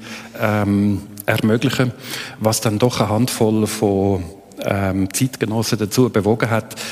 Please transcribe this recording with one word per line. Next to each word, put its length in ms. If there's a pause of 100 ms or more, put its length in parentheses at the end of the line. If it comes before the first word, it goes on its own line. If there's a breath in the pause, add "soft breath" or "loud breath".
(160 loud breath)
<laughs> 240
ähm, 640 (240)
ermöglichen, 640 (480 loud breath)
was 220
dann 180
doch 200
eine 100
Handvoll 560
von, 580 (400)
ähm, 500
Zeitgenossen 680
dazu 300
bewogen 400
hat, 260 (160 loud breath)